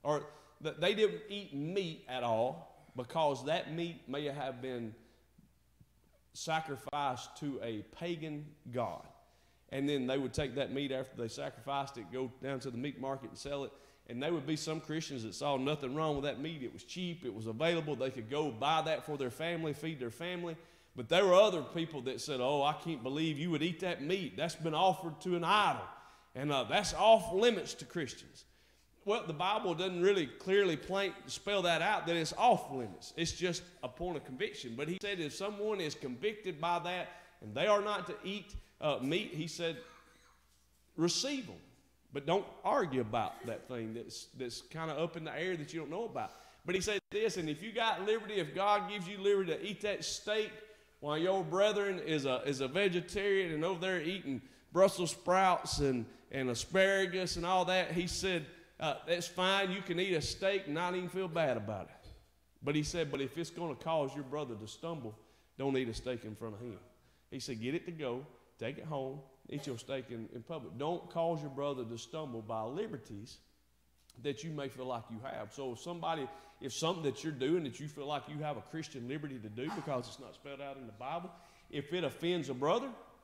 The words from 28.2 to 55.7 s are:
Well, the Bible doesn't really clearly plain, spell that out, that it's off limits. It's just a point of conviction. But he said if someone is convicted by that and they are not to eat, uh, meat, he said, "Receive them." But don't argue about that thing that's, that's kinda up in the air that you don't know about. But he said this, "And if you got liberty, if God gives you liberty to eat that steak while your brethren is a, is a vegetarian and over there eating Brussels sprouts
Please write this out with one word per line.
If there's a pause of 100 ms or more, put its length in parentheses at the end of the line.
Well,
the
Bible
doesn't
really
clearly
plain, (140)
spell
that
out,
that
it's
off
limits.
It's
just (180)
a
point
of
conviction.
But
he
said
if
someone
is
convicted
by
that (320)
and
they
are
not
to
eat, (260)
uh,
meat,
he
said, (1200)
"Receive
them." (560)
But
don't (160)
argue
about
that
thing
that's, (120)
that's
kinda
up
in
the
air
that
you
don't
know
about. (340)
But
he
said (100)
this,
"And
if
you
got
liberty,
if
God
gives
you
liberty
to
eat
that
steak (480)
while
your
brethren
is
a,
is
a
vegetarian
and
over
there
eating (320)
Brussels
sprouts